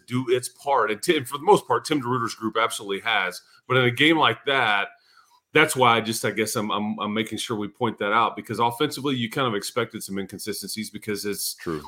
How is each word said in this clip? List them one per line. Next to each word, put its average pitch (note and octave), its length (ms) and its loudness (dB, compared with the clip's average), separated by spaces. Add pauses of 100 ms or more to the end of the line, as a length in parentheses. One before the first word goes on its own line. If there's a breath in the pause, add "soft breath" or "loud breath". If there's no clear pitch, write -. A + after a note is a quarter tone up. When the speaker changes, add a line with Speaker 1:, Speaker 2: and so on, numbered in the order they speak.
Speaker 1:
do B2+ 220 -2
its B2 200 2
part. A#2+ 420 0
And G#2 100 -4
Tim, D#3 240 0
for C#3+ 140 -10
the C#3+ 40 -12
most G3 240 6
part, A#2+ 180 2
Tim D3+ 160 0
DeRuyter's A#2+ 340 -2
group A2 220 -2
absolutely G#2+ 420 0
has. G2 420 0 (260 soft breath)
But B2+ 100 4
in B2+ 80 6
a A#2+ 60 4
game D3+ 260 4
like A#2+ 280 2
that, A2 440 2 (600 soft breath)
that's D#3 240 4
why B2 220 6
I A2+ 40 2
just, A2 220 -4
I A#2 60 0
guess G#2 260 -2
I'm, G#2+ 140 -2
I'm, G#2+ 300 -2
I'm G#2 120 -4
making A2 280 -4
sure A2 180 -4
we G#2 100 -4
point A2 300 -4
that G#2 160 0
out, A2+ 220 2
because G#2 240 -6
offensively, C3 560 -2
you A#2 160 -2
kind C3+ 160 0
of G#2+ 80 0
expected A2 480 -4
some G2 160 -6
inconsistencies G2 720 -8
because G2+ 340 -8
it's G2 300 -6
Speaker 2:
True. D#2 320 -6